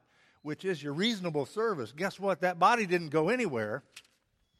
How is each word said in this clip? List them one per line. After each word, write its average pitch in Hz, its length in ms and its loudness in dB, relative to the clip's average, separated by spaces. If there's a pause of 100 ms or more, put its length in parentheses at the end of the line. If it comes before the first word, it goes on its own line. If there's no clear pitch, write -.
(420)
which 147 220 -8
is 180 180 -2
your 143 120 -6
reasonable 175 520 0
service." 185 460 -4
Guess 180 300 -6
what? 190 180 0
That 180 180 0
body 214 280 6
didn't 170 240 0
go 156 180 2
anywhere 139 560 -2 (760)